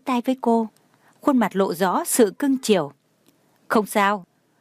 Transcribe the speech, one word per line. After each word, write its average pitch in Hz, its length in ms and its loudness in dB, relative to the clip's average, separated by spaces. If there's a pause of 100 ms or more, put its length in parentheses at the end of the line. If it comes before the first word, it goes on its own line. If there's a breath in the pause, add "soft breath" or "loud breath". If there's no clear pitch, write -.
tay 247 200 -2
với 262 160 -2
cô, 226 260 0 (540 soft breath)
khuôn 277 160 2
mặt 202 180 0
lộ 190 180 0
rõ 190 320 -2
sự - 340 2
cưng 269 180 0
chiều. 180 340 0 (760)
"Không 208 180 0
sao, 202 400 0 (360)